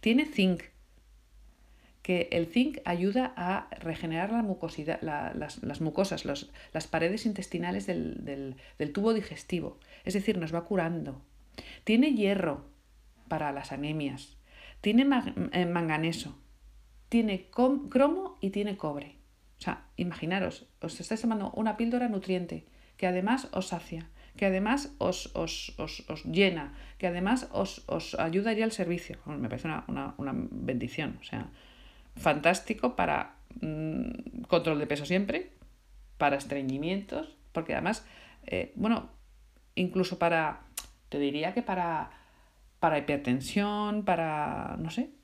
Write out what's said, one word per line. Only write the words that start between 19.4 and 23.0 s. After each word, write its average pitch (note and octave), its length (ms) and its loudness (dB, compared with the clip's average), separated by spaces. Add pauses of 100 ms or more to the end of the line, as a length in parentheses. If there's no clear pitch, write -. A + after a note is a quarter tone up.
O - 40 -16
sea, - 240 -6 (100)
imaginaros, F3 680 -2 (160)
os E3+ 180 -8
estáis A3 220 -4
tomando A3 300 0
una G#3+ 260 0
píldora A#3 320 2
nutriente F#3 560 -2 (320)
que F#3+ 80 0